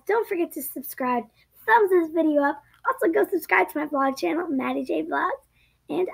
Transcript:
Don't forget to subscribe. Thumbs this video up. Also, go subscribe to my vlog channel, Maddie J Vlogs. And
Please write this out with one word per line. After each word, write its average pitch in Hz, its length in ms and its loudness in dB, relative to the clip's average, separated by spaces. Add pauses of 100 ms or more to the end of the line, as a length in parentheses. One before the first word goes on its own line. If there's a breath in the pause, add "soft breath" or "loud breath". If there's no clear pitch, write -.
Don't 427 200 0
forget 339 260 -2
to 294 100 -8
subscribe. 247 600 -4 (400)
Thumbs 453 260 6
this 339 200 4
video 311 300 4
up. 285 180 0 (280 soft breath)
Also, 440 260 0
go 415 160 2
subscribe 349 400 0
to - 80 -6
my 302 80 -2
vlog 269 320 0
channel, 339 300 -2
Maddie 262 360 -2
J 311 200 -4
Vlogs. 311 260 -2 (600)
And 349 240 0